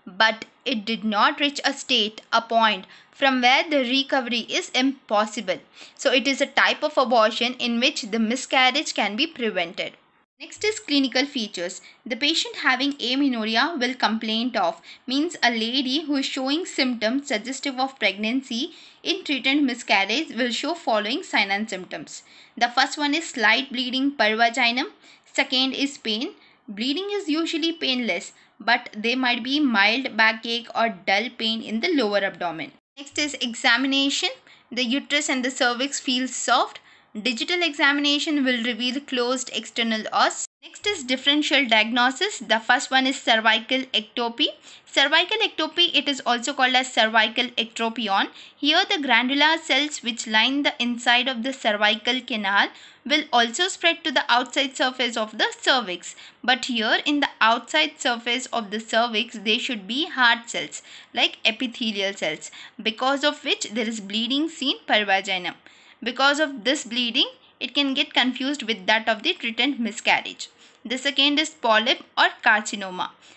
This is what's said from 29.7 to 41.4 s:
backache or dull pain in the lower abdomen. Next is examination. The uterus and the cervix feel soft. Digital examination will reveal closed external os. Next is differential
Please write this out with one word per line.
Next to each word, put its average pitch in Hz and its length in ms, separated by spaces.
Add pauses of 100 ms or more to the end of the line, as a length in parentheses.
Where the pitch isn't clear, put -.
backache 226 580
or - 140 (180)
dull 202 220 (100)
pain 226 240
in 220 180
the 349 140
lower 208 240
abdomen. 170 540 (260)
Next 285 200
is 294 160
examination. 269 960 (420)
The 247 120
uterus 285 460
and 262 140
the 254 80
cervix 254 480
feel 254 260
soft. 254 540 (420)
Digital 302 400
examination 294 840
will 247 200
reveal 247 360
closed 247 540
external 220 480 (100)
os. 277 340 (180)
Next - 200
is 392 200
differential 285 600